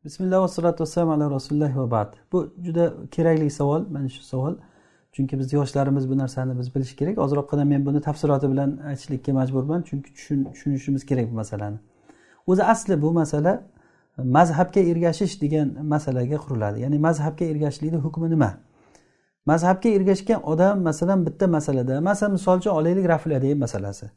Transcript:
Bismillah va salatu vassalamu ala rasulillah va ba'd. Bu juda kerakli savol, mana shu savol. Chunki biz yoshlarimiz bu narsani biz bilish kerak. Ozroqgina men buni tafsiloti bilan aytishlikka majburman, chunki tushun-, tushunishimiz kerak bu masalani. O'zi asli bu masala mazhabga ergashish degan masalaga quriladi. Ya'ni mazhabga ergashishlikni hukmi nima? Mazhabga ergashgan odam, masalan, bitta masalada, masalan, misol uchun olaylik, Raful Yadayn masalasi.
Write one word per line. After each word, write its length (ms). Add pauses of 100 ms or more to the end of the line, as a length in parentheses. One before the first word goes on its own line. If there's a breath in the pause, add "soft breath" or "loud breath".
Bismillah 360
va 80
salatu 340
vassalamu 300
ala 180
rasulillah 460
va 140
ba'd. 220 (200)
Bu 200 (100)
juda 320 (160)
kerakli 400
savol, 400
mana 180
shu 140
savol. 320 (580 soft breath)
Chunki 260
biz 140
yoshlarimiz 580
bu 80
narsani 400
biz 160
bilish 220
kerak. 220
Ozroqgina 460
men 220
buni 140
tafsiloti 500
bilan 200 (160)
aytishlikka 460
majburman, 500
chunki 320
tushun-, 380
tushunishimiz 540
kerak 240
bu 40
masalani. 440 (680 soft breath)
O'zi 180
asli 380
bu 100
masala 400 (640 soft breath)
mazhabga 640
ergashish 600
degan 280 (140)
masalaga 540
quriladi. 440
Ya'ni 180
mazhabga 460
ergashishlikni 540
hukmi 320
nima? 200 (960 soft breath)
Mazhabga 420
ergashgan 540
odam, 380
masalan, 460
bitta 200
masalada, 540
masalan, 320
misol 260
uchun 120
olaylik, 380
Raful 220
Yadayn 280
masalasi. 480 (100)